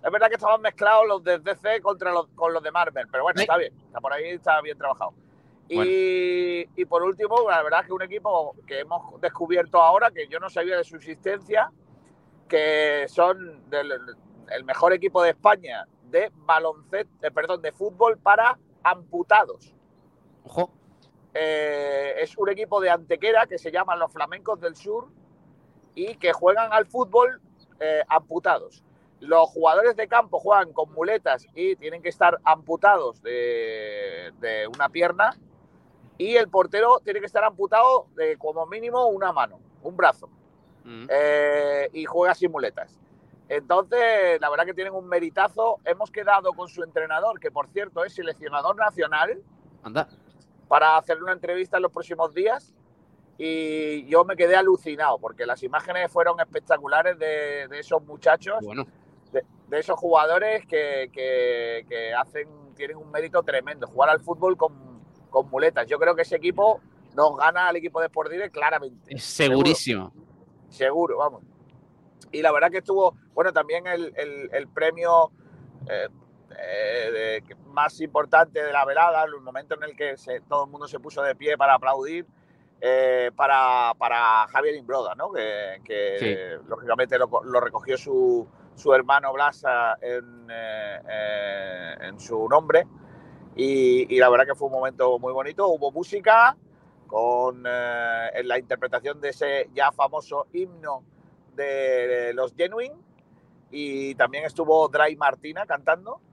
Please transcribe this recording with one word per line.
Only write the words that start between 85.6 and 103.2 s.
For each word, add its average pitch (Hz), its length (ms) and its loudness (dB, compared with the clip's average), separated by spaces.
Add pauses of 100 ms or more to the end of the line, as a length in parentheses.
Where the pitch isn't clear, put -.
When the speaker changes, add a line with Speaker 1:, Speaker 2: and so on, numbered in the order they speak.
Speaker 1:
que, 101 360 -4
Speaker 2:
Sí. 113 100 -4
Speaker 1:
eh, 92 280 -8 (120)
lógicamente 120 500 -2
lo, 123 100 2 (140)
lo 123 160 0
recogió 120 380 -4
su, 127 500 0 (280)
su 139 180 2
hermano 135 400 4
Blas, 143 340 -2
ah, 120 340 0
en, 120 480 -10
eh, 110 600 -10
eh, 101 920 -8
en 95 180 -14
su 110 300 -4
nombre. 156 400 2 (720)
Y, 127 580 2
y 127 40 4
la 127 100 8
verdad 123 160 6
que 139 100 -4
fue 139 120 -6
un 131 60 -6
momento 127 460 0
muy 127 140 -6
bonito. 151 340 -2
Hubo 143 240 -2
música 214 640 4 (520)
con, 123 600 -2
eh, 120 680 -4
en 123 120 -4
la 123 100 -2
interpretación 127 600 -6
de 143 100 -6
ese 139 440 -4
ya 139 180 2
famoso 143 600 -4
himno 165 500 -10 (520)
de, 139 80 -6 (440)
de 123 260 -2
los 120 220 -6
Genuine, 226 400 -6 (720)